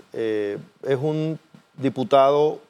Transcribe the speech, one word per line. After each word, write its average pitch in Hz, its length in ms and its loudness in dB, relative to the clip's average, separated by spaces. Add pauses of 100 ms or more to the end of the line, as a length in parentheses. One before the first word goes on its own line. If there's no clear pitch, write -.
(140)
eh, 107 460 -4 (240)
es 135 120 0
un 156 440 -4 (360)
diputado 135 960 2